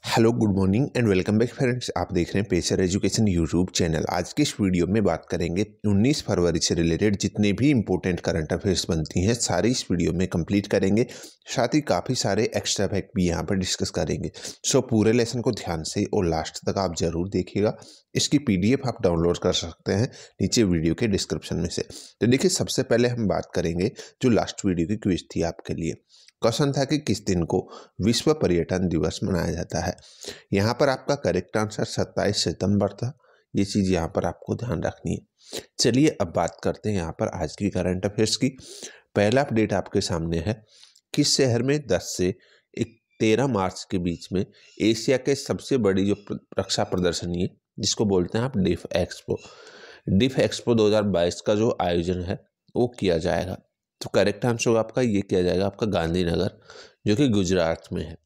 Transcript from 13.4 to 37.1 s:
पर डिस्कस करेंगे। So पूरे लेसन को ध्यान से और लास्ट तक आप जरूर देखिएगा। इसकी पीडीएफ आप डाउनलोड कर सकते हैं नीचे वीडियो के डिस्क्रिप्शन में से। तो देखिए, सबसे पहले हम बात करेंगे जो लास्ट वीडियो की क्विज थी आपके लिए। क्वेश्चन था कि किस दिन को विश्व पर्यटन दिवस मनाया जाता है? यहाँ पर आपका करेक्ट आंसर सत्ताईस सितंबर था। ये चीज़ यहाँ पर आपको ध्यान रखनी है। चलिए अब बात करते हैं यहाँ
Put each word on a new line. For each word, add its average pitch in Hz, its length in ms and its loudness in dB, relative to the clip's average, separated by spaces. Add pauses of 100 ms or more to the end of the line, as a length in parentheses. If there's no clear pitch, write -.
पर 101 120 -2
डिस्कस 95 340 -2
करेंगे। 80 420 -4 (400)
So 131 180 4
पूरे 110 240 4
लेसन 120 280 0
को - 100 0
ध्यान 85 320 -6
से - 300 -2
और 95 120 2
लास्ट 80 440 -2
तक 92 80 -2
आप 90 180 -2
जरूर 85 340 -2
देखिएगा। 98 480 -2 (380)
इसकी - 220 0
पीडीएफ 110 500 0
आप - 140 -8
डाउनलोड 85 360 2
कर 90 160 0
सकते - 400 -4
हैं 113 180 0 (300)
नीचे 98 220 2
वीडियो 82 300 2
के 117 140 -2
डिस्क्रिप्शन 85 480 -4
में 85 140 -4
से। - 120 -6 (400)
तो 107 60 4
देखिए, 135 220 4
सबसे - 340 -2
पहले 120 240 2
हम 120 200 -2
बात 82 280 -2
करेंगे 85 360 0 (300)
जो 127 80 4
लास्ट 87 360 0
वीडियो 85 220 0
की 107 80 -2
क्विज 95 400 -2
थी 82 60 0
आपके 82 320 -4
लिए। 82 200 -4 (480)
क्वेश्चन 139 300 2
था 139 140 0
कि 151 120 0
किस 123 280 -2
दिन 90 180 0
को 92 280 -2 (300)
विश्व 120 320 2
पर्यटन 92 540 0
दिवस 82 360 -2
मनाया 85 280 -2
जाता 85 340 -4
है? 90 120 -6 (560)
यहाँ 101 260 2
पर 147 100 4
आपका 131 260 -2
करेक्ट 92 420 -2
आंसर 107 260 -2
सत्ताईस - 600 -2
सितंबर 98 460 2
था। - 280 -8 (380)
ये 101 100 2
चीज़ 95 260 0
यहाँ 85 160 0
पर 92 180 -2
आपको - 300 -4
ध्यान 101 280 -6
रखनी - 320 -4
है। - 460 -14 (180)
चलिए 131 420 2
अब 85 140 -4
बात 85 280 -2
करते 95 260 -4
हैं 101 80 0
यहाँ 82 140 -4